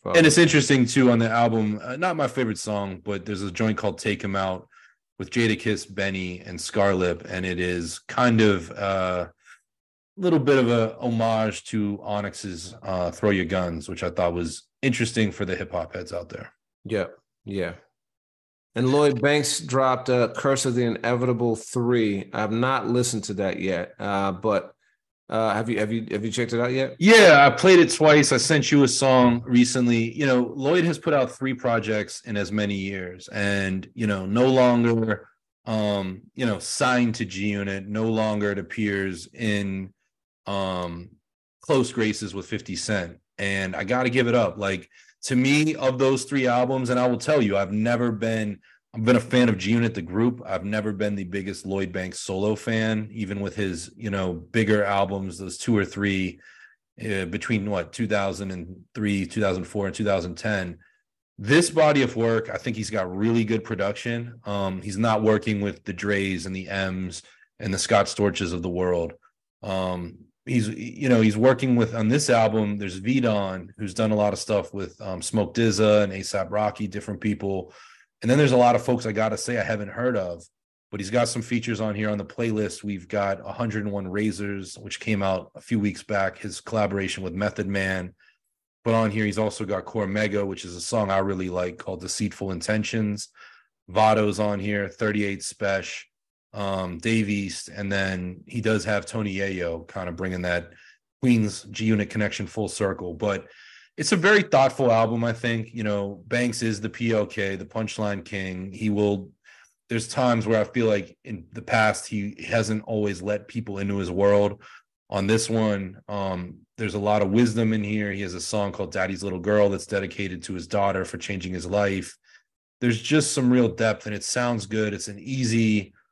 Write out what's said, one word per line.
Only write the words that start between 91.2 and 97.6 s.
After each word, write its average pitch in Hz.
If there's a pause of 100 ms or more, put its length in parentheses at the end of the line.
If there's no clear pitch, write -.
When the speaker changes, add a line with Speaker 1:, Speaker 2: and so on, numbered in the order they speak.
Speaker 2:
like 90
called 92
Deceitful 98
Intentions. 104 (600)
Vado's 107
on 104
here, 101
thirty-eight 104
Spesh, - (500)
um, 95
Dave 110
East, 101